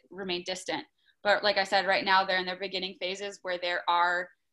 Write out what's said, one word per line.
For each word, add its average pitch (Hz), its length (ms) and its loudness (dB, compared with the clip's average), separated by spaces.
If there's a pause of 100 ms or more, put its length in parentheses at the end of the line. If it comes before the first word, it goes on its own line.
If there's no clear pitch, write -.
remain 180 360 -6
distant. 175 380 -6 (400)
But 202 200 2
like 202 140 2
I 190 60 4
said, 190 240 2
right 190 160 2
now 190 220 6
they're 185 140 0
in 185 60 -2
their 180 140 -6
beginning 185 400 -6
phases 196 420 -6
where 180 200 -4
there 175 260 -2
are 175 400 2 (240)